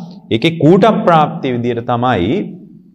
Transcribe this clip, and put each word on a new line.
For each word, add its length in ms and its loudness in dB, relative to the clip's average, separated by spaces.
ඒකේ 320 -2
කූට 280 4
ප්‍රාප්තිය 520 0
විදියට 320 -4
තමයි 520 -2